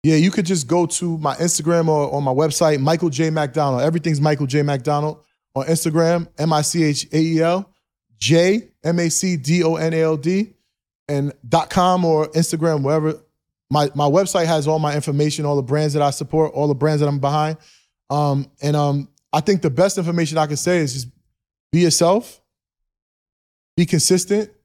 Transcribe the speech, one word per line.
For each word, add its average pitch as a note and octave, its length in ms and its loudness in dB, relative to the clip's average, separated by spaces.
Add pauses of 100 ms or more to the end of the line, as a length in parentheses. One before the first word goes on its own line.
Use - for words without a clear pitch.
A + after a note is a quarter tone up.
Yeah, D#3 140 2
you E3+ 140 4
could F#3 160 -2
just E3 220 -4
go E3+ 180 2
to E3 320 -6
my C#3+ 180 -4
Instagram E3 520 0
or D3 260 0
on C#3+ 80 -2
my C3+ 100 -2
website, D3+ 480 0
Michael D#3+ 300 0
J D#3 200 -2
McDonald. C#3+ 520 -2
Everything's D#3+ 380 -2
Michael D3 260 0
J C#3+ 160 0
McDonald. D3 600 -2 (340)
On C3+ 100 -4
Instagram, E3 640 0 (100)
M D#3+ 140 0
I D3+ 100 2
C E3 220 0
H C#3+ 280 -2
A D3+ 60 0
E D#3+ 220 0
L F3 300 0 (480)
J F3 500 2 (160)
M E3+ 160 0
A E3+ 100 0
C F3+ 260 -2
D D#3 280 0
O E3 120 2
N D#3+ 160 -2
A D#3+ 100 0
L D#3+ 140 2
D, F#3 380 -2 (540)
and C#3+ 240 -2 (160)
dot D#3+ 220 0
com F3+ 340 2
or D#3 240 2
Instagram, D#3+ 540 0
wherever. D#3 380 -2 (480)
My, D3 280 2
my D3 120 0
website F3+ 380 2
has D#3 220 0
all D#3 100 0
my D3 160 -2
information, D3 500 -2
all D3 120 0
the C#3 60 0
brands D3 320 -2
that D3+ 80 2
I C#3+ 80 2
support, D#3 440 -2
all D3 140 0
the C#3+ 60 0
brands D3 260 0
that D3 80 2
I'm C#3+ 100 -2
behind. D3+ 380 -2 (540)
Um, C#3+ 380 0 (140)
and, D3 140 0
um, C#3+ 320 0 (240)
I D3+ 80 2
think G3 200 0
the D#3 100 0
best F#3 280 0
information E3 400 -2
I D#3 80 2
can D3 100 -6
say F3+ 220 0
is C#3 160 0
just B2+ 140 -8 (640)
be E3 80 2
yourself, F3 600 2 (1400)
be F3 100 2
consistent. F#3 640 0 (140)